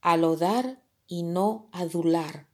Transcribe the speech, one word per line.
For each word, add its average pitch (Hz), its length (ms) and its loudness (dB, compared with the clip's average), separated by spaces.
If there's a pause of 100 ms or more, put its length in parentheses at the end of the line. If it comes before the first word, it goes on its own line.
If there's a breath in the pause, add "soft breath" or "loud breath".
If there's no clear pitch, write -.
a 170 160 4
lodar 180 680 0 (220)
y 175 160 -8
no 196 500 -2
adular 165 800 -2